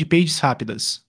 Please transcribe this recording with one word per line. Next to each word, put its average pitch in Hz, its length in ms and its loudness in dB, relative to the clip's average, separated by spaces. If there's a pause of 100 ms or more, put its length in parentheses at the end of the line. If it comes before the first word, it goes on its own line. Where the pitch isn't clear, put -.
pages 165 340 2
rápidas. - 720 -2